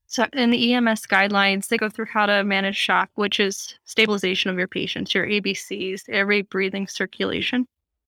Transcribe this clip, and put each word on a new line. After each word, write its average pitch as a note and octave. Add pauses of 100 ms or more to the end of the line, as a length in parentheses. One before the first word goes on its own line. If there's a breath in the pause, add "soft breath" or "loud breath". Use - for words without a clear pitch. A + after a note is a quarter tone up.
So -
in B3
the A#3
E A#3+
M A#3+
S A3
guidelines, G3
they A#3
go A3
through A3
how G#3+
to G3+
manage G3
shock, F#3
which G3+
is -
stabilization G3
of F#3
your F3+
patients, -
your F3+
A G#3
B F#3+
Cs, F#3+
airway, G3+
breathing, F#3+
circulation. - (420)